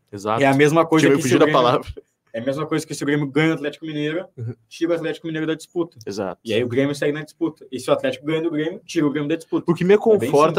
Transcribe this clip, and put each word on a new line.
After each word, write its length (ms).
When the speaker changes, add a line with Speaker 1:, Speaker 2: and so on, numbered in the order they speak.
Speaker 1:
exato. 300
Speaker 2:
é 40
a 80
mesma 300
coisa 220
Speaker 1:
Time 100
Speaker 2:
que 60
se 40
o 40
Speaker 1:
fugiu 80
da 80
Speaker 2:
Grêmio 160
Speaker 1:
palavra. 260
Speaker 2:
É 80
a 40
mesma 220
coisa 180
que 120
se 40
o 60
Grêmio 220
ganha 240
o 20
Atlético 320
Mineiro, 400
Speaker 1:
Uhum. 200
Speaker 2:
tira 220
o 60
Atlético 320
Mineiro 180
da 80
disputa. 500
Speaker 1:
Exato. 400
Speaker 2:
E 80
aí 120
o 40
Grêmio 240
segue 200
na 100
disputa. 480
E 80
se 100
o 40
Atlético 340
ganha 160
do 80
Grêmio, 340
tira 220
o 60
Grêmio 160
da 80
disputa. 340
Speaker 1:
O 40
que 100
me 100
Speaker 2:
É 20
bem 60
Speaker 1:
conforta, 560